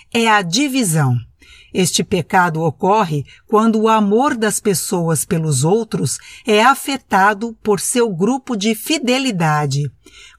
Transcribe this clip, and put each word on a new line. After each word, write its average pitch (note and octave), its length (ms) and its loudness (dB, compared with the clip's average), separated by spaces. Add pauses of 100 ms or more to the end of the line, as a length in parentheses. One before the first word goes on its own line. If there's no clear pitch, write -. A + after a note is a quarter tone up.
(140)
é A3+ 140 2
a G#3 140 2
divisão. F3 720 0 (580)
Este F#3 300 0
pecado F3 580 0
ocorre E3 600 0 (240)
quando A3 320 2
o A3 80 2
amor A3 480 2
das A3 240 -2
pessoas E3+ 640 -2
pelos D#3 400 -2
outros F#3 540 -2 (280)
é G#3+ 160 4
afetado A3 1000 0
por G#3 160 0
seu A#3 340 0
grupo A#3+ 420 -2
de G#3+ 200 0
fidelidade. E3+ 1120 -2 (480)